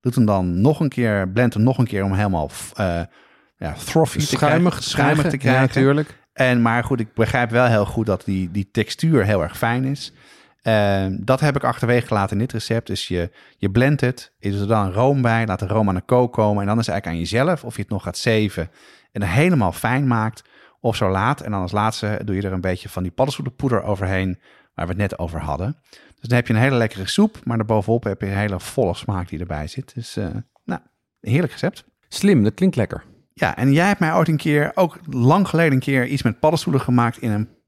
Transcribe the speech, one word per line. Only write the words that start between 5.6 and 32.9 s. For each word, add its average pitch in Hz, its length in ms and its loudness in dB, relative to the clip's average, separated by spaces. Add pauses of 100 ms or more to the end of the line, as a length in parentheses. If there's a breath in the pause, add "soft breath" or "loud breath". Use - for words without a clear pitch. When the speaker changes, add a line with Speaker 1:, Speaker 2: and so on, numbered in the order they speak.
Speaker 1:
krijgen. 127 60 0 (100)
Speaker 2:
tuurlijk. 143 360 0 (140)
Speaker 1:
En, 123 300 2
maar 117 220 2
goed, 127 160 -2
ik 110 140 -6
begrijp 117 360 0
wel 120 160 4
heel 110 200 4
goed 113 200 -2
dat 95 180 -2
die, 95 260 -2
die 98 200 -4
textuur 127 540 2
heel 98 180 2
erg - 160 -6
fijn 123 260 0
is. 139 280 -6 (500 soft breath)
Ehm, 98 580 2
dat 135 200 0
heb 143 160 2
ik 143 80 -4
achterwege 120 420 0
gelaten 98 260 0
in 101 60 -2
dit 120 140 -2
recept. 113 340 -4
Dus - 220 -6
je, 87 220 -2 (280 soft breath)
je 98 120 -2
blendt 131 300 2
het, 131 380 -4
je 101 120 -6
doet 101 100 -2
er 101 60 -2
dan 101 260 0
room 131 300 2
bij, 113 240 2
laat 92 120 -2
de 98 80 -4
room 107 220 2
aan 92 60 2
de 90 60 -2
kook 123 320 2
komen. 104 300 2
En 101 60 -2
dan 110 100 0
is 113 80 0
het - 80 -4
eigenlijk 98 120 -4
aan 85 120 -4 (120)
jezelf 139 340 0
of - 120 -10
je 104 60 -8
het - 80 -10
nog 101 120 -4
gaat - 160 -8
zeven 107 520 0 (420 soft breath)
en 104 80 -8
dan 98 80 -2
helemaal 120 440 2
fijn 131 340 -2
maakt 110 360 -2 (380 soft breath)
of 117 160 -2
zo 98 140 0
laat. 107 300 0
En - 100 -10
dan 101 100 -4
als 90 120 -6
laatste 104 520 -2
doe 104 120 -4
je 98 60 -2
er 98 100 -4
een 92 80 -4
beetje 92 280 -4
van 92 140 -8
die 92 100 -6
paddenstoelenpoeder 135 720 -2
overheen 95 560 -2 (360 soft breath)
waar - 120 -6
we 90 60 -4
het 87 80 -4
net 98 180 -2
over 85 220 -6
hadden. 76 360 -4 (440 soft breath)
Dus 120 80 -14
dan 120 80 2
heb 120 100 2
je 117 80 0
een 107 60 2
hele 135 160 2
lekkere 104 320 -2
soep, - 360 2
maar 117 120 -2
daarbovenop 110 480 0
heb 98 160 -4
je 101 60 -4
een 98 100 -2
hele 98 240 -2
volle - 340 -2
smaak 92 340 -6
die 78 100 -10
erbij 80 280 -6
zit. - 280 -12
Dus, - 220 -12
eh, 104 80 -4 (400)
nou, - 160 -6 (400)
een - 100 -6
heerlijk 147 220 0
recept. - 320 -6 (240)
Speaker 2:
Slim, 190 340 2
dat 107 120 2
klinkt 185 220 0
lekker. - 280 -4 (280)